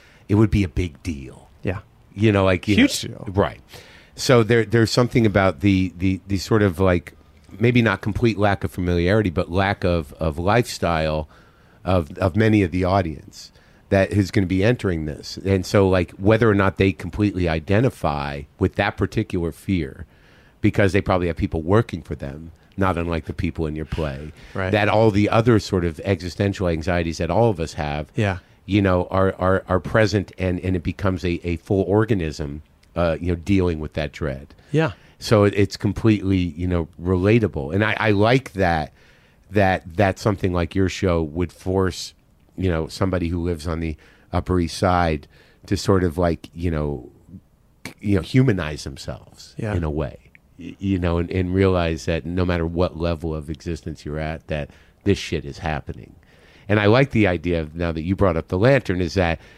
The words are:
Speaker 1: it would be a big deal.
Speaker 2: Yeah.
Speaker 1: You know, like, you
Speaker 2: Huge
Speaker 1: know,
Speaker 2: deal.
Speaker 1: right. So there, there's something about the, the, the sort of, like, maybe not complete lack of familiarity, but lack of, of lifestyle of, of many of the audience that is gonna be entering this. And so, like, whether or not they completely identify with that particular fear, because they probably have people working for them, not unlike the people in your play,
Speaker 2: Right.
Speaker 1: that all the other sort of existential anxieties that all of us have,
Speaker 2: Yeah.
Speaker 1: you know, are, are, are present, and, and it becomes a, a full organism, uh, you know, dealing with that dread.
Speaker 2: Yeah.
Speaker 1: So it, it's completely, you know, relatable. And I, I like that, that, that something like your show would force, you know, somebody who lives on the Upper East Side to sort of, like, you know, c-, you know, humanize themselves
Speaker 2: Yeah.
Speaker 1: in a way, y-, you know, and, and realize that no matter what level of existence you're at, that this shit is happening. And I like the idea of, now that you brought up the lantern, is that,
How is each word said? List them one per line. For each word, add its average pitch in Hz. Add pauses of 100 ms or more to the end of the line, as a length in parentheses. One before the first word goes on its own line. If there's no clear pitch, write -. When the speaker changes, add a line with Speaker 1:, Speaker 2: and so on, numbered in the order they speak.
(280)
Speaker 1:
it 101
would 107
be 107
a 90
big 87
deal. 69 (140)
Speaker 2:
Yeah. 92 (340)
Speaker 1:
You 107
know, 98
like, 95
you 104
Speaker 2:
Huge -
Speaker 1:
know, -
Speaker 2:
deal. 92
Speaker 1:
right. 90 (560)
So 120
there, 113
there's 107
something 123
about 95
the, 95
the, 95
the 98
sort 107
of, 92
like, 90 (480)
maybe 120
not 101
complete 107
lack 98
of 95
familiarity, 90
but 87
lack 95
of, 85
of 78
lifestyle 85 (560)
of, 87
of 90
many 107
of 87
the 90
audience 90 (380)
that 95
is 95
gonna 98
be 95
entering 98
this. -
And 95
so, 98
like, 92
whether 110
or 101
not 98
they 98
completely 92
identify 78 (160)
with 92
that 104
particular 92
fear, 82 (560)
because 101
they 95
probably 90
have 82
people 82
working 92
for 76
them, 76 (260)
not 92
unlike 85
the 80
people 80
in 76
your 78
play, 76 (200)
Speaker 2:
Right. 95
Speaker 1:
that 104
all 107
the 101
other 113
sort 92
of 82
existential 95
anxieties 82
that 82
all 113
of 82
us 80
have, 73
Speaker 2:
Yeah. 98 (280)
Speaker 1:
you 101
know, 90
are, 95
are, 92
are 92
present, 104
and, 90
and 92
it 82
becomes 92
a, 87
a 87
full 98
organism, 82 (320)
uh, 85
you 85
know, 87
dealing 90
with 76
that 76
dread. 69 (200)
Speaker 2:
Yeah. 147 (280)
Speaker 1:
So 104
it, 101
it's 98
completely, 98
you 87
know, 85 (120)
relatable. 90
And 101
I, 107
I 107
like 110
that, 85 (580)
that, 95
that 95
something 95
like 87
your 95
show 87
would 80
force, 92 (440)
you 92
know, 80
somebody 90
who 87
lives 82
on 80
the 80 (360)
Upper 90
East 85
Side 87 (380)
to 101
sort 95
of, 82
like, 87
you 85
know, 73 (760)
c-, -
you 101
know, 85
humanize 92
themselves -
Speaker 2:
Yeah. 104
Speaker 1:
in 85
a 78
way, 73 (400)
y-, 85
you 98
know, 85
and, 85
and 90
realize 90
that 82
no 90
matter 87
what 85
level 82
of 76
existence 80
you're 76
at, 78
that 76 (340)
this 98
shit 78
is 69
happening. 73 (540)
And 104
I 104
like 127
the 104
idea 85
of, 76
now 85
that 80
you 90
brought 90
up 82
the 92
lantern, 113
is 82
that, 85 (180)